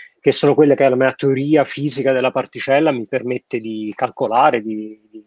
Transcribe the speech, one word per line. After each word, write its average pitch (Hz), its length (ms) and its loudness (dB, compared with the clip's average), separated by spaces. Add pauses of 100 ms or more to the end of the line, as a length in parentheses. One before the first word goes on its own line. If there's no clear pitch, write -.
(200)
che - 120 2
sono 143 240 2
quelle 143 180 6
che 135 160 4
la 127 60 2
mia 131 160 2
teoria 139 520 0
fisica 135 480 -4
della 127 200 0
particella 139 600 0
mi 120 140 -6
permette 123 540 -6
di 110 360 -8
calcolare, 120 680 0
di, 107 360 -10 (120)
di, - 160 -20